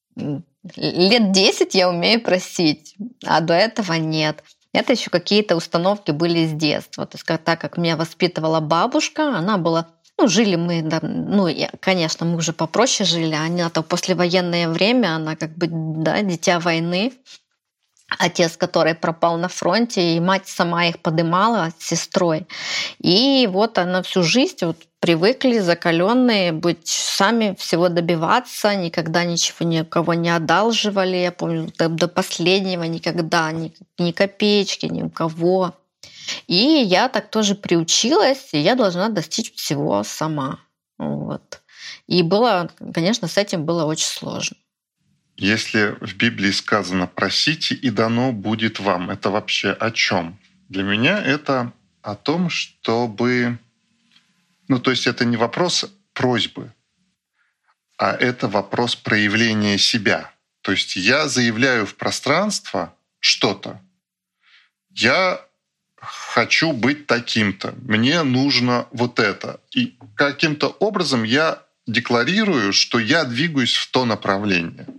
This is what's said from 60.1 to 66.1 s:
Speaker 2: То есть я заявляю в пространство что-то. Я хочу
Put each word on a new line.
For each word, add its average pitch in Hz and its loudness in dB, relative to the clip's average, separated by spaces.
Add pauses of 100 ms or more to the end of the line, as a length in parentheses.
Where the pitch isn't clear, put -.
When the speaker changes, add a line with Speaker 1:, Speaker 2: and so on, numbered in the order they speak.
Speaker 2:
То 101 -2
есть - -4
я 127 2
заявляю 120 0
в - -12
пространство 139 -2 (260)
что-то. - -2 (1080)
Я 180 -2 (520)
хочу - -2